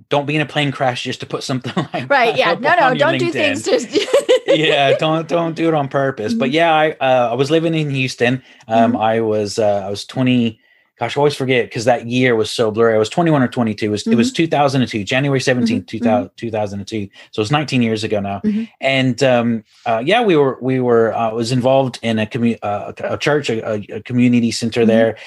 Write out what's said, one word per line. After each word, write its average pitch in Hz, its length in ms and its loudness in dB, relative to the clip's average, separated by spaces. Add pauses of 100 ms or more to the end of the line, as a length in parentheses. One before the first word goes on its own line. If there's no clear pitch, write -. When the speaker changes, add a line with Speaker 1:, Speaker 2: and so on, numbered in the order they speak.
Speaker 1:
don't 143 160 0
be 147 100 -4
in 156 60 0
a 147 40 0
plane 143 260 -2
crash 127 320 -4
just 127 160 -8
to 139 60 -10
put - 180 -8
something 127 320 -6
<laughs> - 180 -4
like 135 160 -8
Speaker 2:
Right, 254 220 2
Speaker 1:
that - 60 -2
Speaker 2:
yeah. 247 160 0
Speaker 1:
up 196 80 -6
Speaker 2:
No, 277 140 0
no, 339 120 2
Speaker 1:
on 254 100 2
your 285 140 2
Speaker 2:
don't 262 80 -2
do 339 120 0
Speaker 1:
LinkedIn. 302 320 -2
Speaker 2:
things 277 240 -2
to 320 200 -2 (400)
<laughs> - 100 4
Speaker 1:
Yeah, 147 400 2
don't, 160 300 -2
don't 170 280 -2
do 165 120 0
it 160 60 2
on 139 160 0
purpose. 135 440 -2
But 117 120 0
Speaker 2:
Mm-hmm. 139 100 -2
Speaker 1:
yeah, 165 180 4
I, 156 200 2
uh, 127 380 2
I - 40 -2
was 131 160 0
living 165 240 0
in 151 140 -2
Houston. 131 520 0 (260)
Um, 117 260 2
Speaker 2:
Mm-hmm. 110 80 -2
Speaker 1:
I 113 200 2
was, 107 380 -2
uh, 104 260 0
I 98 40 -8
was 104 160 -8
twenty, 123 520 0 (400)
gosh, 120 200 -4
I - 20 0
always 143 160 2
forget 127 340 0
'cause 120 140 -6
that 117 240 2
year 127 280 2
was 107 140 0
so 110 220 0
blurry. 113 240 2
I - 20 4
was 107 120 2
twenty-one 160 340 2
or 120 60 0
twenty-two. 110 380 -2
It - 20 0
was, 104 180 -2
it 226 80 2
was 233 140 2
Speaker 2:
Mm-hmm. - 60 -8
Speaker 1:
two 165 120 0
thousand 143 360 2
and 113 60 -2
two, 107 140 -4
January 135 380 0
seventeenth, 120 460 0
Speaker 2:
Mm-hmm. 117 100 -10
Speaker 1:
two - 20 -8
thou-, 110 240 0
Speaker 2:
Mm-hmm. - 140 -14
Speaker 1:
two 117 120 -8
thousand 104 300 -4
and 98 80 -12
two. 104 220 -8 (220)
So - 100 -4
it - 20 0
was 107 80 -2
nineteen 143 300 0
years 110 240 -2
ago 104 160 -2
now. 98 180 -6
Speaker 2:
Mm-hmm. 214 240 -2 (160)
Speaker 1:
And, 131 420 0
um, 120 420 2 (220)
uh, 113 200 0
yeah, 214 180 2
we 190 140 4
were, 135 240 2
we 131 180 -2
were, 117 340 2
uh, 113 200 -2
was 117 180 -4
involved 131 500 2
in 113 160 -2
a 107 80 0
commu-, 117 380 -2
uh, 104 300 -6 (100)
a, 104 120 -4
a - 20 -12
church, 147 320 0
a, 117 80 -2 (120)
a, 107 280 -6
a 107 40 -10
community 120 500 2
center 117 300 -2
Speaker 2:
Mm-hmm. 113 60 4
Speaker 1:
there, 110 400 4